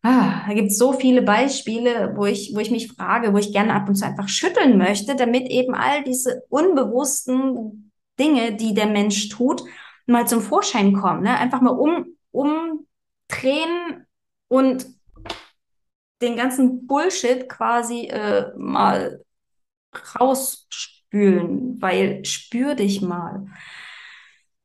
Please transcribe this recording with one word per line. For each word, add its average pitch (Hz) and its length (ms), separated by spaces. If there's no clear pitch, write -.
Ah, 196 420
da 208 60
gibt's 208 240
so 254 160
viele 254 280
Beispiele, 233 960
wo 202 80
ich, - 280
wo 214 60
ich 220 120
mich 226 200
frage, 202 420
wo 202 40
ich 208 160
gerne 208 200
ab 196 140
und 202 80
zu 196 100
einfach 196 220
schütteln 330 500
möchte, 202 380
damit 254 340
eben 254 260
all 285 280
diese 254 460
unbewussten 254 1400
Dinge, 240 360
die 220 180
der 208 140
Mensch 208 420
tut, 277 340
mal 233 220
zum 226 140
Vorschein 202 520
kommen, 180 300
ne? 233 140
Einfach 247 240
mal 254 100
um-, 294 460
umdrehen 320 1700
und 262 380
den 240 140
ganzen 254 500
Bullshit 269 640
quasi, 233 580
äh, 208 500
mal 92 680
rausspülen, - 1600
weil 196 440
spür 269 500
dich 202 260
mal. 175 440